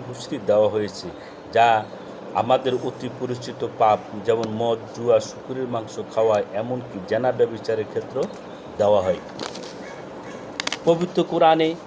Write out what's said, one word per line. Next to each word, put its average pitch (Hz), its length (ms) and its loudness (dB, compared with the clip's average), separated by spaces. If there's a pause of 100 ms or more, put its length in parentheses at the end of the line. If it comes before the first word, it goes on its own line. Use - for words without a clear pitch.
হুঁশিয়ারি 123 380 -8
দেওয়া 107 240 6
হয়েছে, 101 380 -4 (460)
যা 113 300 6 (500)
আমাদের 127 400 2 (100)
অতি 127 260 -6 (100)
পরিচিত 123 480 -6 (100)
পাপ, 107 220 6 (260)
যেমন 113 240 2
মদ, 113 280 0 (180)
জুয়া, 117 240 4
শুকুরের 131 480 -6
মাংস 113 320 -6 (160)
খাওয়া, 110 260 4 (120)
এমনকি 113 540 -4
জেনা 120 240 2
ব্যভিচারের 113 580 0
ক্ষেত্রেও - 340 -4 (540)
দেওয়া 104 240 6
হয়। 92 140 2 (1700)
পবিত্র 170 380 4
কোরআনে 160 520 6 (120)